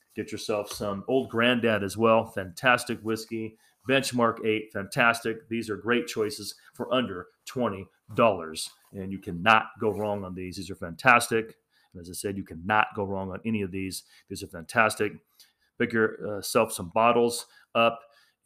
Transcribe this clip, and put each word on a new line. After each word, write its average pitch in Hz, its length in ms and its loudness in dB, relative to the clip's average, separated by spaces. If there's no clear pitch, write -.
get 104 160 -8
yourself 104 360 -4
some 98 380 -6
Old 123 220 0
Granddad 117 520 2
as 98 140 -4
well. 113 300 6
Fantastic 113 760 0
whiskey. 110 560 -6
Benchmark 123 560 2
Eight, 107 280 0
fantastic. 113 760 0
These 113 220 -4
are 101 80 -4
great 117 300 -2
choices 107 480 -4
for 120 200 -6
under 98 340 -2
twenty 101 420 -4
dollars. 90 540 2
And 98 220 -8
you 95 60 -8
cannot 101 480 4
go 110 120 0
wrong 101 340 -2
on 92 100 -10
these. 92 220 -8
These 95 140 -10
are 92 40 -8
fantastic. 113 800 2
And 90 80 -16
as 85 80 -16
I 90 40 -12
said, 98 220 -6
you 95 80 -6
cannot 95 440 0
go 101 80 -2
wrong 95 260 -6
on 95 140 -10
any 110 160 -2
of 95 100 -4
these. 95 320 -6
These 98 160 -10
are 95 40 -12
fantastic. 107 680 0
Pick 120 140 0
your, 107 460 -2
uh, 98 40 -10
self 110 300 0
some 90 240 -8
bottles 117 520 4
up, 117 260 4